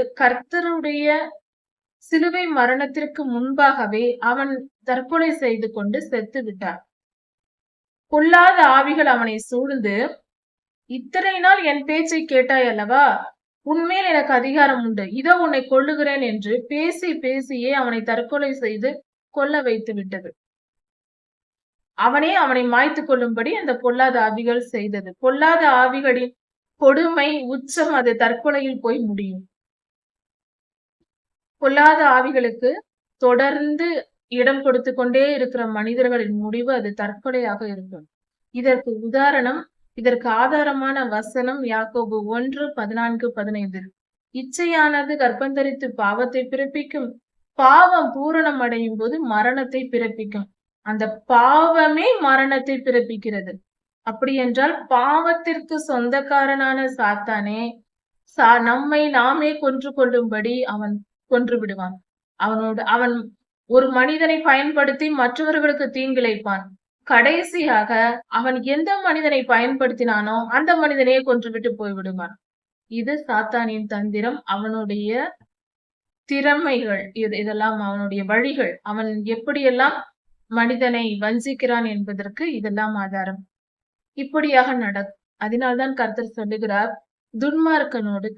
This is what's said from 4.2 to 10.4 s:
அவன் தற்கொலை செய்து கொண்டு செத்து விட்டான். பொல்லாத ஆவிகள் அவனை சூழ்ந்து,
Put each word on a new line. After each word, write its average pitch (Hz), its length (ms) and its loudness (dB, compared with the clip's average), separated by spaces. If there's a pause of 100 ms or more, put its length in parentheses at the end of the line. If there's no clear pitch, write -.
அவன் 277 220 -2 (300)
தற்கொலை 262 460 0 (120)
செய்து 226 300 0
கொண்டு 208 300 -4
செத்து 226 420 -6
விட்டான். 190 380 -10 (1300)
பொல்லாத 349 480 6 (180)
ஆவிகள் 294 360 2
அவனை 226 240 -2 (120)
சூழ்ந்து, 247 460 -2 (960)